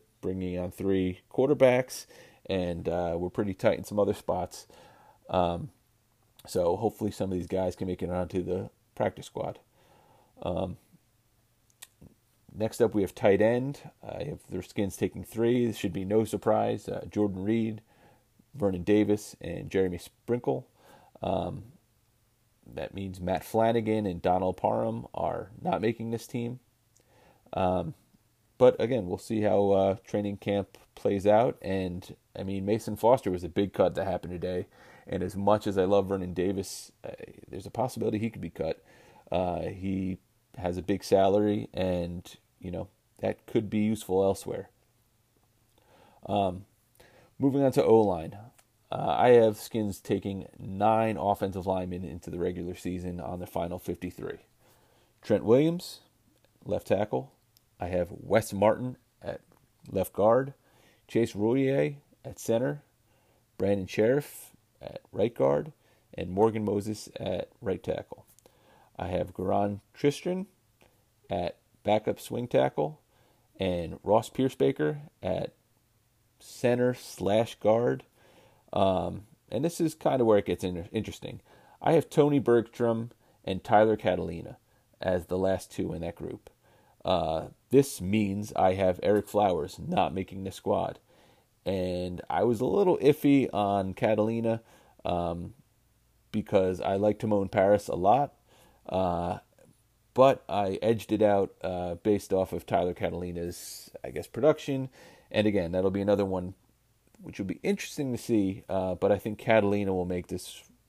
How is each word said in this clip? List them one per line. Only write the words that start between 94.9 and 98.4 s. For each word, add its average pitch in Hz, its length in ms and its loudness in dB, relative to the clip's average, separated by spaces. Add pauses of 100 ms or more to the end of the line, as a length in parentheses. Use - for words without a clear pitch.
um, 87 500 -4 (800)
because 95 480 0
I 98 160 0
like 104 240 2
Timon 104 300 0
Paris 101 400 4
a - 60 -2
lot. 110 380 4 (540)